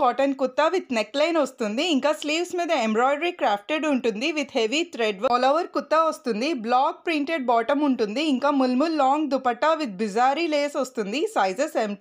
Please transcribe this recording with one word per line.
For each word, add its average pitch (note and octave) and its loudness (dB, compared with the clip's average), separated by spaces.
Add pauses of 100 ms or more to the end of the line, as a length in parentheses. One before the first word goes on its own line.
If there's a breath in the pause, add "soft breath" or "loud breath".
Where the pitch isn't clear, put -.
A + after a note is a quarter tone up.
cotton C4+ 2
kurta C4+ 0 (100)
with F4+ -4
neckline D4 0
వస్తుంది. B3 -4 (100)
ఇంకా C#4 2 (120)
స్లీవ్స్ E4 -4
మీద E4+ -2 (140)
ఎంబ్రాయిడరీ C#4 0
క్రాఫ్టెడ్ C#4+ -2
ఉంటుంది A#3 -2 (100)
with C#4+ -4
heavy A3+ 0 (140)
thread G#3+ -2
work. B3 0
All B3 2
over D#4+ 2 (120)
kurta D4+ 0
వస్తుంది. B3+ -2 (160)
బ్లాక్ C4 2
ప్రింటెడ్ D#4 -2
బాటమ్ B3+ 2
ఉంటుంది. A3+ 0 (100)
ఇంకా C#4 2 (100)
ముల్ముల్ C4 2
లాంగ్ C#4+ 2
దుపట్టా C4 0 (100)
with A#3+ -6
bizarre B3+ 2 (100)
lace C#4+ -2
వస్తుంది. A#3+ -4 (140)
సైజెస్ A#3+ 0
ఎం G3+ -6